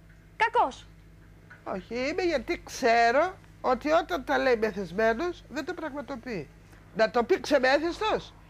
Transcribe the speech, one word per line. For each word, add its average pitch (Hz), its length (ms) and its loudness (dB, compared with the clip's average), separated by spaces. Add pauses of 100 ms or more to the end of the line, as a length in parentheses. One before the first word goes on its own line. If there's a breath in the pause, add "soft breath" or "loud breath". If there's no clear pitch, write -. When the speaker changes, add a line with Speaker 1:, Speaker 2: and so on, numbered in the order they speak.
(440)
Speaker 1:
Κακός. 453 320 2 (1000)
Speaker 2:
Όχι, 196 200 -10 (140)
είμαι 370 220 -2
γιατί 294 340 -4
ξέρω 233 580 4 (380)
ότι 254 300 0
όταν 339 340 0
τα 277 120 0
λέει 262 180 4
μεθυσμένος, 220 920 -2
δεν 277 160 -8
το 359 80 -6
πραγματοποιεί. 269 760 -10 (480 soft breath)
Να 220 160 4
το 240 120 2
πει 359 160 2
ξεμέθιστος, 294 920 0 (160 soft breath)